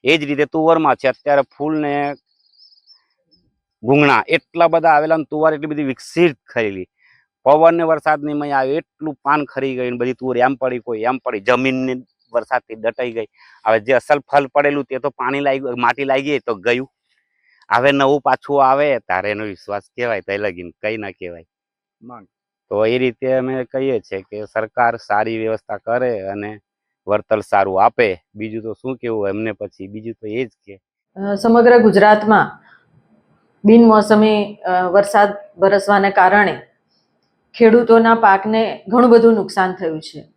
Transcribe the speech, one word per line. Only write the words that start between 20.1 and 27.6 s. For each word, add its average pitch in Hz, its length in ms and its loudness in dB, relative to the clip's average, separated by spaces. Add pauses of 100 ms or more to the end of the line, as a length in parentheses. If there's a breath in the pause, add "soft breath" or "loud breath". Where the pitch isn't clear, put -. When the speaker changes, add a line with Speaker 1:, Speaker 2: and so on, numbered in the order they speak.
Speaker 1:
તઈ 98 160 -6
લગીન 90 320 -8
કંઈ 107 280 -8
ના 101 140 -10
કહેવાય. 85 340 -16 (560)
Speaker 2:
માંગ. 113 260 -20 (420)
Speaker 1:
તો 104 160 0
એ 120 120 0
રીતે 127 360 -2
અમે 131 300 -4
કહીએ 131 360 -4
છીએ 98 220 -10
કે 104 240 -14
સરકાર 117 520 -4
સારી 110 400 -4
વ્યવસ્થા 110 400 -6
કરે 120 420 -4
અને 101 400 -10 (480)
વળતર 104 320 -2
સારું 98 440 0